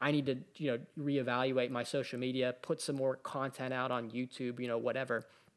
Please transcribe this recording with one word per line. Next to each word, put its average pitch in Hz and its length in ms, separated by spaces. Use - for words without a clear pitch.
I 143 120
need 147 140
to, 135 100
you 147 140
know, 120 80
reevaluate 127 720
my 120 120
social 127 380
media, 127 420
put 160 180
some 143 140
more 131 220
content 131 560
out 127 180
on 117 200
YouTube," 123 500
you 123 80
know, 117 100
whatever. 120 480